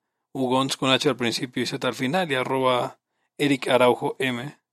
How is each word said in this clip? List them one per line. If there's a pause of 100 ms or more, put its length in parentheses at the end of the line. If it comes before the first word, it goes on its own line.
(340)
Ugons
con
H
al
principio
y
Z
al
final,
y
arroba (380)
Eric
Araujo
M. (160)